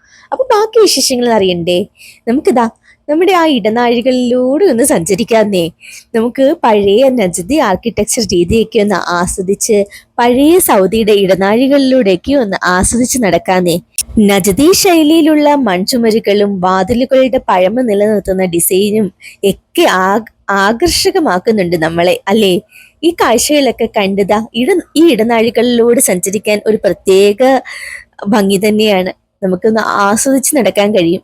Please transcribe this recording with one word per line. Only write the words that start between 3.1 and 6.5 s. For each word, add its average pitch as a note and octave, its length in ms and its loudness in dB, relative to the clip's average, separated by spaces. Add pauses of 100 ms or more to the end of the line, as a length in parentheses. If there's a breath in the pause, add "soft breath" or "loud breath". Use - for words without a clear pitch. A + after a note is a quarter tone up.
ആ E4+ 140 2
ഇടനാഴികളിലൂടെ B3 1200 0
ഒന്ന് B3+ 180 2
സഞ്ചരിക്കാന്നേ. G#3 880 -2 (440 loud breath)
നമുക്ക് B3+ 480 0